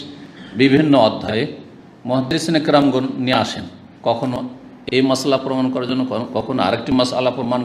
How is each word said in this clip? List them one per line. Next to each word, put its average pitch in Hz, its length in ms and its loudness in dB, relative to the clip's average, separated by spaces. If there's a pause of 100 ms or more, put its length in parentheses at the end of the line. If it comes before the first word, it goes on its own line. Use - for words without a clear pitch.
(560)
বিভিন্ন 139 360 4 (140)
অধ্যায়ে 110 380 -2 (600)
মুহাদ্দিসিনে 139 560 -2
কেরামগণ 143 440 4 (140)
নিয়ে 127 260 0
আসেন, - 200 -8 (380)
কখনো 117 360 -2 (580)
এই 131 60 4
মাসলা 131 360 2
প্রমাণ 131 320 -2
করার 127 180 -4
জন্য, 127 140 0 (320)
কখনো 120 280 -2
আরেকটি 113 300 -2
মাসআলা 127 460 2
প্রমাণ 123 260 -2